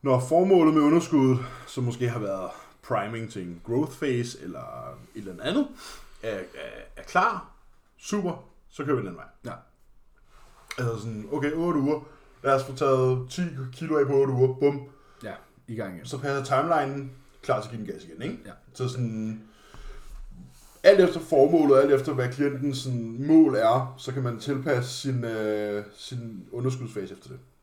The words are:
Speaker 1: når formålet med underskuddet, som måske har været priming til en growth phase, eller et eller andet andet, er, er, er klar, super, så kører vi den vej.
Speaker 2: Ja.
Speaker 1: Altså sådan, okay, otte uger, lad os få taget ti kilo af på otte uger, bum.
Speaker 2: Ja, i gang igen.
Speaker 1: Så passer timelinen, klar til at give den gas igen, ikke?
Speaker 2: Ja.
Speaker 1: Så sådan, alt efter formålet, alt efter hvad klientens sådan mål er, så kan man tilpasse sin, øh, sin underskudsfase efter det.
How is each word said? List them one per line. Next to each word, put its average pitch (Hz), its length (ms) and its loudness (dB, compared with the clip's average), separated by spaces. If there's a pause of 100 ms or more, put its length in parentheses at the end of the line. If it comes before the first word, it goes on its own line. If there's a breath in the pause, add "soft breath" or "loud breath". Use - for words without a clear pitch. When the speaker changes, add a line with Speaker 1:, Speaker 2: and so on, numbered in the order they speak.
Speaker 1:
når 127 180 2
formålet 165 540 6
med 156 80 6
underskuddet, 147 580 4 (280 loud breath)
som 123 160 -6
måske 120 260 -2
har 113 100 -6
været 95 300 -6 (380 loud breath)
priming 110 440 -4
til 98 160 -10
en 85 160 -12
growth 127 340 -2
phase, 123 460 -4
eller 85 160 -12 (560)
et 113 40 -12
eller 95 120 -12
andet 87 120 -14
andet, 220 240 0 (560 loud breath)
er, 107 140 -6
er, 73 440 -14 (160)
er - 60 -16
klar, 185 480 -2 (460)
super, 180 460 -6 (260)
så 143 160 -10
kører 131 160 0
vi 98 60 -8
den 87 80 -12
vej. 71 100 -18 (200)
Speaker 2:
Ja. 110 60 -10 (1300 soft breath)
Speaker 1:
Altså 117 220 -4
sådan, 107 320 -10
okay, 147 220 -2
otte 165 260 0
uger, 147 200 0 (440 loud breath)
lad 139 120 4
os 131 80 0
få 131 120 -10
taget 127 540 2
ti - 120 -6 (320)
kilo 156 240 -2
af 139 100 4
på 139 60 0
otte 135 200 4
uger, 131 200 4
bum. 139 280 2 (420 soft breath)
Speaker 2:
Ja, 101 100 -10 (340)
i 113 80 -10
gang 98 200 -8
igen. 85 100 -16
Speaker 1:
Så 143 120 -10
passer 139 260 -2
timelinen, 139 680 0 (320)
klar - 180 -2
til - 80 -12
at 120 60 -12
give 110 100 -8
den - 80 -10
gas - 100 -14
igen, - 180 -16
ikke? 190 240 -8
Speaker 2:
Ja. - 60 -18 (220)
Speaker 1:
Så 123 160 -4
sådan, 110 540 -6 (1400 soft breath)
alt 196 160 10
efter 170 200 6
formålet, 143 580 6
alt 143 140 6
efter 135 220 2
hvad 127 200 0
klientens 135 440 -2
sådan 123 500 -6
mål 156 280 8
er, 117 420 2
så - 140 -10
kan 131 120 -4
man 117 160 -4
tilpasse 131 640 -2
sin, 127 220 -2
øh, 107 600 -2 (120)
sin 113 560 -12
underskudsfase 120 640 -6
efter - 160 -20
det. 127 100 -16 (240)